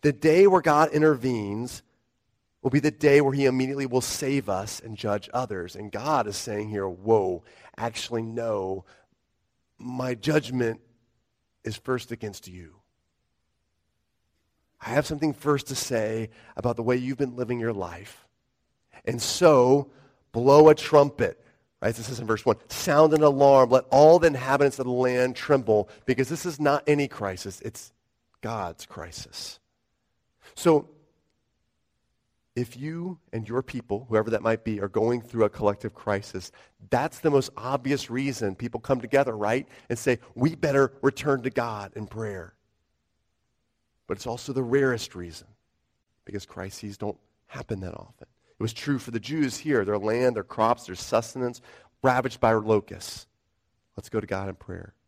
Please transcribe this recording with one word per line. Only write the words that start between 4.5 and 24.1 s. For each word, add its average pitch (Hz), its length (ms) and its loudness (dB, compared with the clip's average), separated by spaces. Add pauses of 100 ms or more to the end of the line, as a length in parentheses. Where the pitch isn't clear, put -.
and 110 160 -14
judge 104 360 -6
others. 98 440 -8
And 104 160 -14
God 123 340 -2
is 101 100 -8
saying 107 340 -8
here, 98 180 -4
"Whoa, 92 560 0 (320)
actually, 113 460 -6
no, 107 600 -6 (960)
my 127 380 -8
judgment 123 640 -2 (840)
is 113 140 -8
first - 340 -6
against 110 380 -12
you. 87 260 -20 (2000)
I 101 100 -12
have 139 160 -2
something 151 280 -4
first 143 340 -4
to 139 60 -8
say 113 560 -4 (260)
about 120 200 -2
the 117 60 -6
way 123 140 0
you've 127 220 -6
been 127 180 -4
living 120 240 -6
your 117 120 -4
life. 95 540 -12 (800)
And 120 180 -6
so, 139 680 4 (420)
blow 139 360 8
a 151 60 10
trumpet." 143 680 2 (360)
Right? 117 140 -2
This 117 140 -12
is 123 100 -10
in 120 80 -10
verse 107 180 -2
one. 113 120 2 (120)
"Sound 156 460 4
an 151 80 4
alarm. 135 480 8
Let 127 200 4
all 151 280 10